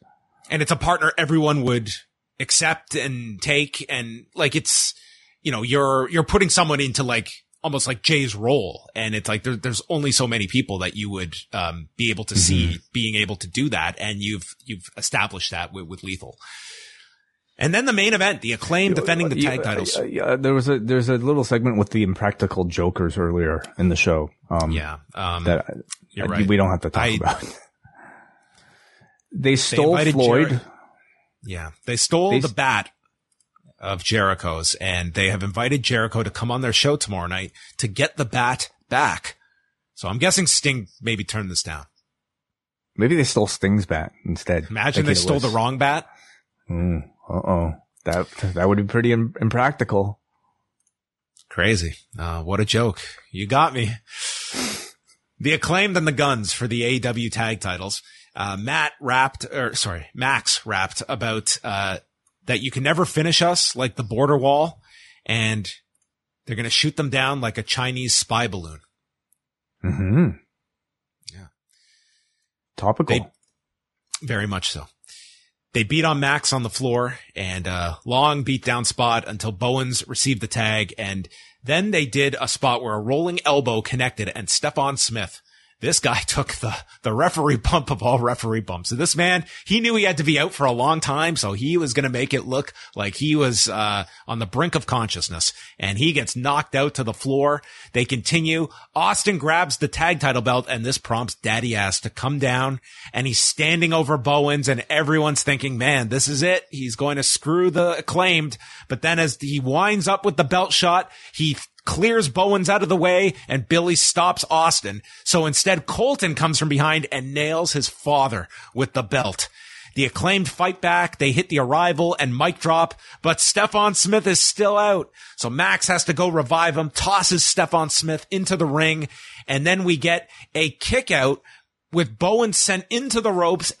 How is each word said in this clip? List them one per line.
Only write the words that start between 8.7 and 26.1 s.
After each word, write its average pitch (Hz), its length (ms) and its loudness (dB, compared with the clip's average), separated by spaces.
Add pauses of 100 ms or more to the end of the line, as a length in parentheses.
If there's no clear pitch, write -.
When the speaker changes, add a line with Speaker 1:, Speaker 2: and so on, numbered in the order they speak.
Speaker 1:
And 110 200 -4
it's 107 140 -4
like, 107 140 -2
there, 131 120 -4
there's 117 360 -6
only 147 220 0
so 127 140 2
many 113 200 0
people 101 320 0
that 90 180 -4
you 104 140 -6
would, 90 240 -6 (180)
um, 85 420 -6
be 117 160 -2
able 104 140 -4
to - 140 -8
see 87 300 4
Speaker 2:
Mm-hmm. 82 80 -2 (180)
Speaker 1:
being 110 220 -2
able 101 200 0
to - 100 -12
do 123 220 -2
that. 87 320 -2
And 101 220 -6
you've, 101 240 -6 (180)
you've 101 200 -14 (120)
established 104 540 -4
that 87 200 -8
with, 92 160 -12
with 90 160 -14
Lethal. 92 360 -10 (1200)
And 156 160 0
then 240 100 2
the 269 80 2
main 208 220 2
event, 190 260 0
the 113 120 -4
Acclaim 180 420 0
defending 165 340 0
the 135 100 -2
Speaker 2:
Yeah, 143 120 0
Speaker 1:
tag 131 80 -4
Speaker 2:
yeah, - 80 -4
Speaker 1:
titles. - 320 -4
Speaker 2:
yeah, - 60 -2
yeah, - 320 -2
there 135 180 2
was 131 160 2
a, 135 80 2
there's 123 320 2
a 123 80 2
little 135 260 2
segment 120 320 2
with 101 140 2
the 110 120 2
Impractical 95 640 0
Jokers 87 540 0
earlier 85 440 0 (140)
in 90 140 4
the 85 60 2
show. 78 340 2 (180)
Um, 82 220 0
Speaker 1:
Yeah, 78 300 -4 (140)
um, 87 300 -4
Speaker 2:
that 87 240 2
I, - 40 -10 (360)
Speaker 1:
you're 98 200 -6